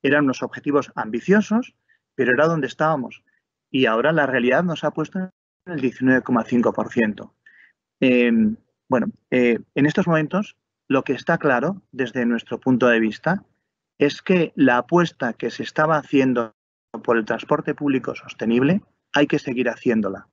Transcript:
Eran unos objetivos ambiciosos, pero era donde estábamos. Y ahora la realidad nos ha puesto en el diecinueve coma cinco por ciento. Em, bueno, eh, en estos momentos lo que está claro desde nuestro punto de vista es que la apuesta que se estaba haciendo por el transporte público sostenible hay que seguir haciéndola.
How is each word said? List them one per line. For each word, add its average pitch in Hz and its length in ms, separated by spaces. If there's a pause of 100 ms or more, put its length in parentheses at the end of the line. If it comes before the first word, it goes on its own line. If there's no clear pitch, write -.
Eran 143 220
unos 131 180
objetivos 135 540
ambiciosos, 185 800 (400)
pero 127 160
era 139 160
donde 156 200
estábamos. 143 540 (480)
Y 131 160
ahora 120 280
la 151 120
realidad 127 380
nos 165 220
ha 147 60
puesto 156 280
en 185 120 (340)
el 165 160
diecinueve 127 400
coma 120 240
cinco 120 260
por 104 220
ciento. 107 420 (640)
Em, 120 560 (320)
bueno, 123 200 (240)
eh, 120 280 (160)
en 139 100
estos 175 220
momentos 165 480 (320)
lo 131 160
que - 80
está 160 260
claro 139 440 (100)
desde 123 340
nuestro 117 360
punto 127 260
de 113 140
vista 131 420 (560)
es 143 240
que 175 320
la 123 220
apuesta 135 560
que - 180
se - 100
estaba 156 360
haciendo 127 580 (480)
por 120 120
el 110 100
transporte 143 500
público 135 400
sostenible - 680 (320)
hay 147 140
que 151 100
seguir 123 320
haciéndola. 110 640